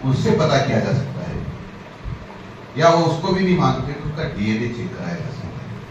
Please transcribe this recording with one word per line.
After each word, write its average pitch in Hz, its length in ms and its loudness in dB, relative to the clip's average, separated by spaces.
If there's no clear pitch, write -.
उससे 202 260 4
पता 143 340 6
किया 110 140 2
जा 101 140 2
सकता - 380 -2
है, - 140 -6
या 165 120 8
वो 165 160 6
उसको 185 220 0
भी 185 180 2
नहीं 180 120 4
मानते 131 360 2
तो - 160 -6
उसका - 140 -6
डीएनए 107 440 -2
चेक - 300 -6
कराया 90 180 -6
जा - 100 -8
सकता - 220 -8
है। - 320 -10